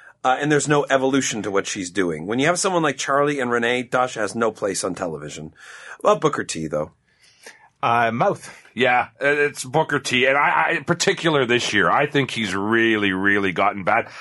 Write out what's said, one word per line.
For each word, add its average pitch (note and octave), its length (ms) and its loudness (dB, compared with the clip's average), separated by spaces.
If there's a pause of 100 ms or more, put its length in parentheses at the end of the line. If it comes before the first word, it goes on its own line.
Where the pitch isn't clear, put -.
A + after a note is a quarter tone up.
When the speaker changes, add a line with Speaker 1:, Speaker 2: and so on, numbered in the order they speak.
(240)
Speaker 1:
Uh, C3 160 2
and D3 100 -2
there's C#3+ 180 2
no D3 200 2
evolution C3 540 0
to G2+ 80 -6
what G2 160 0
she's F#2 240 -8
doing. E2+ 360 -2
When A2+ 120 -2
you C#3 80 0
have F3 120 0
someone F3+ 240 -2
like C#3+ 140 -2
Charlie C#3+ 420 0
and B2 120 -2
Renee, A#2+ 320 0
Dasha B2+ 380 -2
has G#2 140 -4
no A2+ 160 0
place G2+ 320 -4
on F#2 120 -4
television. D#2 580 -10 (500)
Well, G3+ 160 4
Booker C#3+ 260 0
T, D#2+ 240 -8
though. D2+ 240 -4 (880)
Speaker 2:
Uh, A#2+ 300 2
Mouth. D#3 460 -4 (160)
Speaker 3:
Yeah, B2 340 2 (120)
it-, C#3+ 180 2
it's D3 260 -2
Booker C#3+ 340 0
T. B2+ 280 0
And C3+ 120 4
I, D3+ 120 4
I, D#3 260 2
in D3 80 -8
particular E3 600 2
this A#2+ 280 2
year, F#2+ 180 4
I C3 160 4
think C#3+ 240 0
he's G#2 240 -4
really, G#2+ 580 2
really G2 400 2
gotten G2 300 0
bad. G#2+ 260 2 (120)